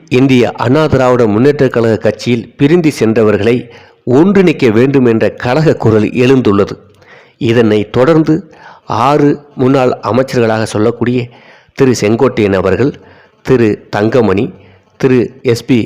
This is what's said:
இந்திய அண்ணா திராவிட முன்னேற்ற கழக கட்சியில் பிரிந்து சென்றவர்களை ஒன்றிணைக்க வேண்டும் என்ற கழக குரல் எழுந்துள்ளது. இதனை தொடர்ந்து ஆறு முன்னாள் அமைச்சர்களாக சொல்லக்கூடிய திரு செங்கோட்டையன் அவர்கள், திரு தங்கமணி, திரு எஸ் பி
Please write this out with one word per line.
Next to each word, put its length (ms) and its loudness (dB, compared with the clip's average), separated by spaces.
இந்திய 460 2
அண்ணா 300 0
திராவிட 400 2
முன்னேற்ற 420 0
கழக 300 0
கட்சியில் 560 -4
பிரிந்து 380 2
சென்றவர்களை 640 0
ஒன்றிணைக்க 600 2
வேண்டும் 380 2
என்ற 160 0
கழக 400 0
குரல் 380 0
எழுந்துள்ளது. 600 0
இதனை 400 0
தொடர்ந்து 440 2
ஆறு 280 2
முன்னாள் 380 0
அமைச்சர்களாக 640 -2
சொல்லக்கூடிய 560 -2
திரு 200 2
செங்கோட்டையன் 640 0
அவர்கள், 340 0
திரு 240 2
தங்கமணி, 540 0
திரு 200 0
எஸ் 220 -2
பி 200 0